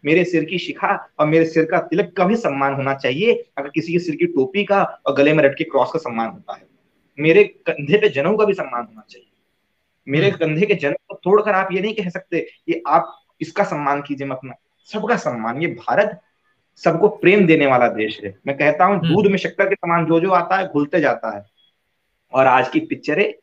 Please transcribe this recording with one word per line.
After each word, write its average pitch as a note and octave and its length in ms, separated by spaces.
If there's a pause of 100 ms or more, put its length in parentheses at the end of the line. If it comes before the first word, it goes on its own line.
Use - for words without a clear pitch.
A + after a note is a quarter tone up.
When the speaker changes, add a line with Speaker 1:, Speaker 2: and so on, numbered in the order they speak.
Speaker 1:
मेरे E3 200
सिर D#3+ 200
की F3+ 140
शिखा F#3+ 500 (100)
और D3+ 80
मेरे D#3+ 180
सिर D#3+ 200
का F3 140
तिलक F3 380
का F#3 80
भी G#3 100
सम्मान C#3 380
होना C3+ 200
चाहिए। D#3 640
अगर C#3+ 120
किसी E3 240
के F3 60
सिर E3 160
की E3+ 100
टोपी E3+ 400
का G3 180
और - 320
गले C#3+ 180
में D#3 100
लटके C#3 200
क्रॉस B2+ 300
का - 60
सम्मान A2+ 300
होता - 260
है, - 120 (520)
मेरे D#3+ 240
कंधे D3+ 540
पे G#3 120
जनेऊ D#3 280
का - 80
भी G3+ 80
सम्मान B2 320
होना A2 240
चाहिए। - 220 (760)
मेरे D#3 200
Speaker 2:
हम्म। G3 100
Speaker 1:
कंधे D#3 280
के G#3 100
जनेऊ D3 200 (140)
को G3+ 60
तोड़कर G#3 360
आप F#3+ 200
ये F#3 100
नहीं G#3+ 120
कह G3 160
सकते E3 320
कि - 460
आप - 360 (180)
इसका E3 220
सम्मान C#3+ 380
कीजिए, C#3 260
मैं C3 80
अपना। A#2+ 180 (400)
सबका G#3+ 240
सम्मान, B2 440
ये E3+ 60
भारत - 540 (560)
सबको E3 300
प्रेम F#3 400
देने C#3+ 200
वाला B2+ 200
देश G#2+ 360
है। G2 240
मैं C#3 100
कहता D3+ 280
हूँ, G3 120
Speaker 2:
हम्म। E3 180
Speaker 1:
दूध G3+ 120
में G3 100
शक्कर F#3 320
के G3 60
समान E3+ 300
जो E3 140
जो F#3 120
आता F3 260
है, F#3+ 100
घुलते D3 320
जाता A2+ 380
है। G#2 80 (880)
और C3 140
आज B2+ 220
की D#3 100
पिक्चरें D#3+ 640